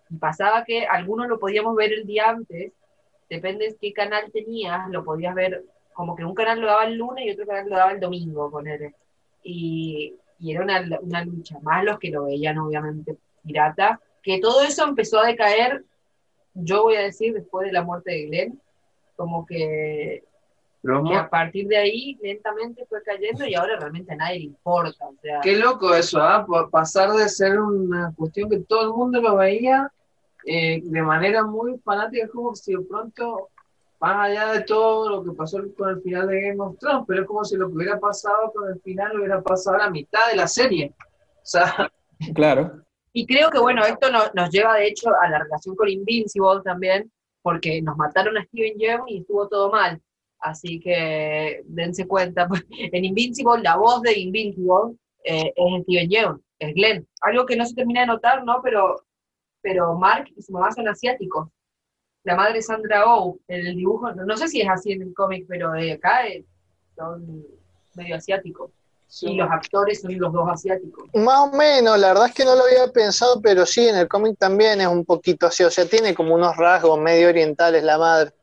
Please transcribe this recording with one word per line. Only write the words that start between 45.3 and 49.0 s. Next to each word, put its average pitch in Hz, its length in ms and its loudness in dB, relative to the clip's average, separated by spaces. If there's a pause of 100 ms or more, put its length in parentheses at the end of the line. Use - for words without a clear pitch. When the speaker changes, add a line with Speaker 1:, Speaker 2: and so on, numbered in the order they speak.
Speaker 1:
la 151 80 2
relación 151 380 -8
con 208 120 2
Invincible 196 760 0
también, 185 460 -2 (320)
porque 165 380 -2
nos 156 160 -4
mataron 190 400 0
a 202 80 -6
Steven 220 320 -6
Yeun 226 300 0